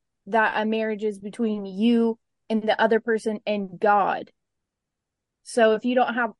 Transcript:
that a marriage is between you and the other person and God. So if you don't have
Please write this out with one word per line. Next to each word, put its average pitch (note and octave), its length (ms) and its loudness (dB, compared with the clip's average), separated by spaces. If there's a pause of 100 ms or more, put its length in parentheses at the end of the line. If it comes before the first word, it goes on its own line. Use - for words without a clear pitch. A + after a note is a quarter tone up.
(260)
that G#3+ 340 0
a G#3+ 40 -2
marriage A3 400 -4
is G3+ 160 -6
between G#3 440 -4
you A3+ 540 2 (320)
and A3 100 0
the G#3+ 220 -2
other A3+ 160 4
person A3 480 -2
and G3 320 -6
God. G3+ 540 2 (1120)
So A3 280 4
if G#3+ 120 -2
you B3 120 0
don't A#3 180 2
have A#3 260 -2